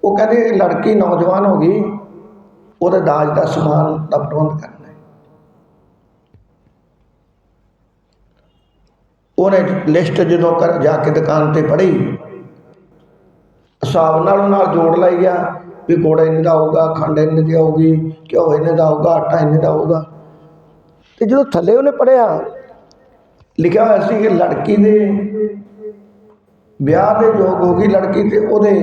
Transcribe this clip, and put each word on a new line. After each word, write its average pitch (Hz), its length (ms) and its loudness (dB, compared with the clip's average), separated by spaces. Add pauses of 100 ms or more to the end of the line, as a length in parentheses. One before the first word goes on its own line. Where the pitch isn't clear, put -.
ਉਹ 202 120 0
ਕਹਿੰਦੇ, 220 320 0
"ਲੜਕੀ 190 460 0
ਨੌਜਵਾਨ 185 520 0
ਹੋ 180 120 0
ਗਈ, 202 400 -2 (840)
ਉਹਦੇ 180 180 0
ਦਾਜ 151 360 -2
ਦਾ 143 80 0
ਸਮਾਨ 156 640 -2
ਦਾ 147 80 0
ਪ੍ਰਬੰਧ 151 420 -4
ਕਰਨਾ - 280 -20
ਹੈ।" - 60 -20 (4000)
ਉਹਨੇ 190 200 2 (280)
ਲਿਸਟ 156 280 0
ਜਦੋਂ 170 380 0
ਘਰ 165 300 -2
ਜਾ 151 140 0
ਕੇ 151 140 -2
ਦੁਕਾਨ 151 420 0
ਤੇ 156 100 0
ਪੜ੍ਹੀ, 156 560 0 (1700)
ਹਿਸਾਬ 160 400 0
ਨਾਲ 202 260 2
ਨਾਲ 196 160 2
ਜੋੜ 165 300 0
ਲਾਈ 175 200 2
ਗਿਆ, 180 440 -2 (300)
ਵੀ 170 60 2
ਗੁੜ 160 240 2
ਇੰਨੇ 160 220 2
ਦਾ 170 100 0
ਆਊਗਾ, 156 420 2
ਖੰਡ 156 240 -2
ਇੰਨੇ 156 240 0
ਦੀ 160 120 0
ਆਊਗੀ, 160 380 2 (400)
ਘਿਓ 165 220 2
ਇੰਨੇ 160 180 0
ਦਾ 160 140 2
ਆਊਗਾ, 156 240 0
ਆਟਾ - 280 0
ਇੰਨੇ 151 200 2
ਦਾ 156 100 0
ਆਊਗਾ। 156 360 -2 (1160)
ਤੇ 226 60 0
ਜਦੋਂ 262 180 2
ਥੱਲੇ 196 320 0
ਉਹਨੇ 277 140 2
ਪੜ੍ਹਿਆ, 254 360 2 (1300)
ਲਿਖਿਆ 175 280 2
ਹੋਇਆ 208 140 2
ਸੀ 220 180 -2
ਕਿ 214 100 0
ਲੜਕੀ 190 480 0
ਦੇ 214 180 4 (1900)
ਵਿਆਹ 190 400 2
ਦੇ 226 80 4
ਯੋਗ 185 340 0
ਹੋ 180 120 2
ਗਈ 196 120 0
ਲੜਕੀ 196 440 0
ਤੇ 208 80 0
ਉਹਦੇ 214 320 2 (120)